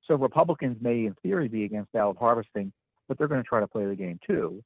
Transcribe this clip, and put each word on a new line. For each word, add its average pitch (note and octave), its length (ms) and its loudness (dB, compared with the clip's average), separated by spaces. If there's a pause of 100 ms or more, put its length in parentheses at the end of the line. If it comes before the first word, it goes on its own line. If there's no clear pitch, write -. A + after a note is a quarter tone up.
So E3 100 4
Republicans C3+ 640 2
may, A#2+ 240 2
in G2+ 100 -2
theory, F#3 320 0
be A2 160 -2
against G#2 300 -6
ballot G#2 240 2
harvesting, A2+ 540 0 (360)
but C3+ 100 -4
they're D3+ 100 0
gonna C#3 160 -2
try A#2 160 0
to G2+ 80 0
play G#2+ 180 -4
the G2 100 -2
game F2+ 300 -8
too F#2+ 400 -2